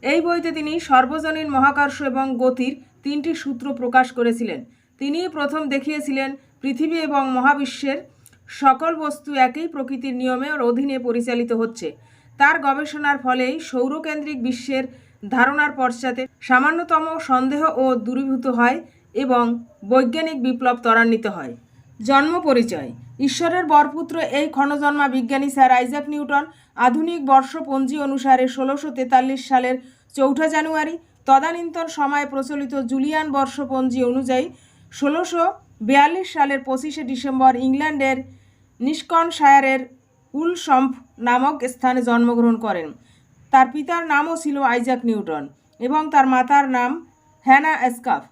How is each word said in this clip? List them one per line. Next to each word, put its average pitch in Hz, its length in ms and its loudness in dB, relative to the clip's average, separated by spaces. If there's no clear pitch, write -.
এই 285 220 2
বইতে 339 260 0
তিনি 302 220 -6
সর্বজনীন 302 680 2
মহাকর্ষ 285 420 2
এবং 262 140 -2
গতির 254 360 0
তিনটি 294 280 -4
সূত্র 269 300 -8
প্রকাশ 247 340 0
করেছিলেন। 233 420 -2
তিনিই 320 340 -4
প্রথম 302 260 -4
দেখিয়েছিলেন 277 560 -4
পৃথিবী 302 360 -2
এবং 277 160 0
মহাবিশ্বের 277 640 0
সকল 277 420 2
বস্তু 294 260 -8
একই 294 220 -4
প্রকৃতির 269 540 -6
নিয়মের 262 380 -2
অধীনে 269 280 -2
পরিচালিত 240 460 -2
হচ্ছে। 226 340 -4
তার 285 160 4
গবেষণার 294 560 -2
ফলেই 254 300 0
সৌরকেন্দ্রিক 294 800 -4
বিশ্বের 262 360 -4
ধারণার 285 440 2
পশ্চাতে 254 440 -2
সামান্যতম 320 580 2
সন্দেহ 262 320 0
ও - 20 4
দূরীভূত 262 400 -2
হয় 247 200 4
এবং 247 280 2
বৈজ্ঞানিক 262 560 2
বিপ্লব 254 380 0
ত্বরান্বিত 226 440 4
হয়। 156 260 -8
জন্ম 277 340 2
পরিচয়। 226 420 0
ঈশ্বরের 330 540 0
বরপুত্র 294 420 2
এই 302 160 0
ক্ষণজন্মা 285 600 0
বিজ্ঞানী 269 400 -2
স্যার 262 160 6
আইজ্যাক 254 420 0
নিউটন 285 300 -2
আধুনিক 320 400 0
বর্ষপঞ্জি 269 800 0
অনুসারে 262 400 2
ষোলোশো 277 420 -4
তেতাল্লিশ 262 520 0
সালের 254 260 0
চৌঠা 277 320 2
জানুয়ারি, 311 480 -2
তদানীন্তন 330 600 2
সময়ে 285 360 0
প্রচলিত 269 400 -6
জুলিয়ান 302 420 -2
বর্ষপঞ্জি 262 720 -2
অনুযায়ী 254 420 0
ষোলোশো 330 500 0
বিয়াল্লিশ 302 460 4
সালের 285 340 0
পঁচিশে 277 440 -6
ডিসেম্বর 262 400 2
ইংল্যান্ডের 269 500 0
নিস্কনশায়ারের 277 1040 4
উলসম্প 294 580 0
নামক 254 280 2
স্থানে 254 340 0
জন্মগ্রহণ 233 580 4
করেন। 175 220 -4
তার 262 180 8
পিতার 302 320 -4
নামও 302 300 2
ছিল 294 140 -4
আইজ্যাক 247 360 0
নিউটন 165 340 -4
এবং 269 220 0
তার 277 140 6
মাতার 262 380 4
নাম 247 140 0
হ্যানা 285 280 6
স্কাফ। 214 360 -2